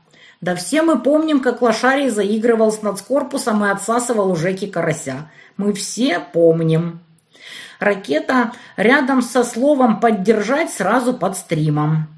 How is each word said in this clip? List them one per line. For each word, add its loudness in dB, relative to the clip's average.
Да -4
все -2
мы 2
помним, 2
как -2
Лошарий 2
заигрывал 2
с -8
нацкорпусом -2
и 2
отсасывал 0
у 0
Жеки -2
Карася. -6
Мы 0
все -2
помним. 2
Ракета 0
рядом 4
со 0
словом 2
«поддержать» 0
сразу 0
под -4
стримом. 0